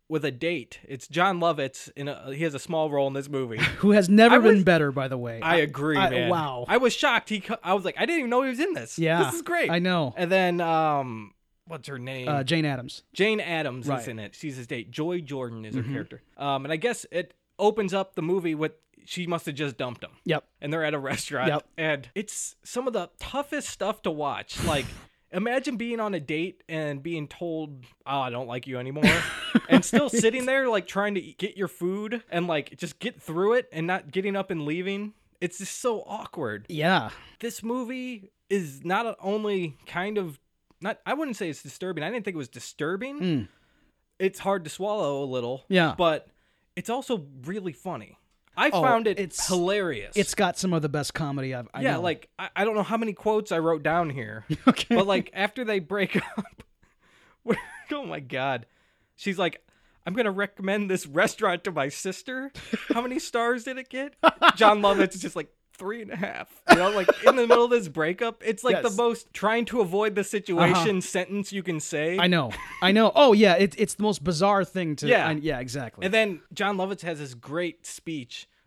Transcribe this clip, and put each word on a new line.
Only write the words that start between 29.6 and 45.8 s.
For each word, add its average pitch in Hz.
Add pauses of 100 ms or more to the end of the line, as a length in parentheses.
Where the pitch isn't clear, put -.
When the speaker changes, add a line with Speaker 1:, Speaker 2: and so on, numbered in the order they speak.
Speaker 1:
and 254
still 254
Speaker 2:
Right. -
Speaker 1:
sitting 233
there, 262
like, 214
trying 202
to 180
eat, 156
get 202
your 185
food 208
and, 175
like, 151
just 160
get 247
through 185
it 247
and 160
not 180
getting 196
up 196
and 160
leaving. 196 (260)
It's 175
just -
so 226
awkward. 117
Speaker 2:
Yeah. 151 (300)
Speaker 1:
This -
movie 247 (180)
is 151
not 208
only 196
kind 202
of, 170 (440)
not, 202
I 202
wouldn't 277
say 180
it's 139
disturbing. 160
I 170
didn't 233
think 185
it 156
was 131
disturbing. 196
Speaker 2:
Mm. 156 (720)
Speaker 1:
It's 190
hard 190
to 151
swallow 180
a 139
little. 127
Speaker 2:
Yeah. 175